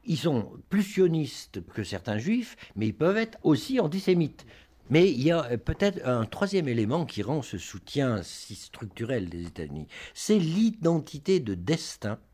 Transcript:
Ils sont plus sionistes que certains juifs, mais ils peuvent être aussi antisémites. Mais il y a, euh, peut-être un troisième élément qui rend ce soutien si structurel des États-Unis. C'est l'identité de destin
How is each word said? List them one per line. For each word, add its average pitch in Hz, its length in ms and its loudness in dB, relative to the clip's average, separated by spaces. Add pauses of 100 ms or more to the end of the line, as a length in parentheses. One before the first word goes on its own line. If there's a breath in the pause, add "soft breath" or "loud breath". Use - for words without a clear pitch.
Ils 165 120 0
sont 127 320 0 (200)
plus 202 140 2
sionistes 165 760 0 (120)
que 113 100 -4
certains 101 360 -4
juifs, 220 360 -2 (220 loud breath)
mais 110 100 0
ils 107 80 -2
peuvent 185 220 2
être 226 260 -4
aussi 247 380 2
antisémites. 175 640 0 (440 loud breath)
Mais 170 220 8
il 123 120 0
y 156 80 4
a, 170 200 2
euh, 120 60 0
peut-être 185 500 -2
un 123 160 2
troisième 190 460 0
élément 117 360 2
qui - 160 -8
rend 143 200 -2
ce - 160 -8
soutien 117 680 -2
si - 320 -14
structurel 110 720 -6
des 85 180 -8
États-Unis. 82 420 -10 (260 loud breath)
C'est - 260 2
l'identité 170 1000 2
de 107 120 -4
destin 104 640 -4 (160)